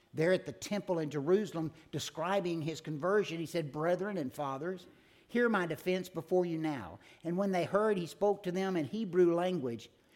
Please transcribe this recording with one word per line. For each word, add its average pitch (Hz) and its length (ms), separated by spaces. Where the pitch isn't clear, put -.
there 165 180
at 185 120
the 143 60
temple 185 480
in 151 100
Jerusalem, 160 640
describing 170 720
his 151 200
conversion, 165 580
he 165 60
said, 151 260
"Brethren 180 460
and 135 140
fathers, 147 540
hear 240 220
my 190 160
defense 180 440
before 180 360
you 165 120
now." 135 420
And 170 140
when 196 140
they 180 120
heard, 208 340
he 175 80
spoke 202 380
to 180 80
them 190 240
in 156 100
Hebrew 180 480
language. 170 560